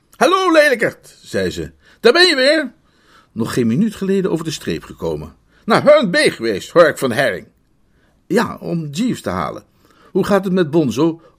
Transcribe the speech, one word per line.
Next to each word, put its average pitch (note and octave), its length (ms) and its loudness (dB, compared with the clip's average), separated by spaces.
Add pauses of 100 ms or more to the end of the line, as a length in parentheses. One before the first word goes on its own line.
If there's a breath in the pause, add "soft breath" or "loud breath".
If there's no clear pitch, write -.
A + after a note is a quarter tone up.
(160)
"Hallo, F4+ 360 2
lelijkert," C4+ 680 0
zei F#2+ 280 -4
ze. D#2 220 -10 (280 soft breath)
"Daar A#3 120 4
ben F4 160 4
je D#4 60 2
weer. C#4 380 0 (600 soft breath)
Nog A2+ 220 -6
geen - 120 0
minuut E3 280 0
geleden F#3+ 360 -2
over E3 140 -4
de D#3+ 60 -6
streep F2 340 -8
gekomen. D2+ 540 -10 (320 soft breath)
Naar D#3+ 120 4
Herne C#4+ 260 6
Bay C4+ 220 2
geweest, A2 400 -6
hoor E3+ 160 6
ik D3 120 -2
van B2+ 140 -2
Herring." A2 340 -2 (800)
"Ja, G3+ 340 -2
om E3+ 260 -6
Jeeves E3 360 -6
te G2 80 -6
halen." C#2 340 -6 (460 soft breath)
"Hoe F#3 140 0
gaat G3 200 0
het F#3 80 -2
met F3+ 180 0
Bonzo?" D#3 500 0 (180 soft breath)